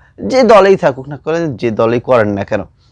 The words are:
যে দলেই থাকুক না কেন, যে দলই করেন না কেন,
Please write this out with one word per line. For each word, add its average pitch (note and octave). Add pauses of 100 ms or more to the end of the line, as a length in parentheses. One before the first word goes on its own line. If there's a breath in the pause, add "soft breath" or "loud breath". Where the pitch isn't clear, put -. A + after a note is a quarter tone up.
(280 soft breath)
যে B3+
দলেই G3
থাকুক C3+
না D3
কেন, D#3
যে A#2
দলই A#2
করেন A#2+
না G2+
কেন, G2+ (300)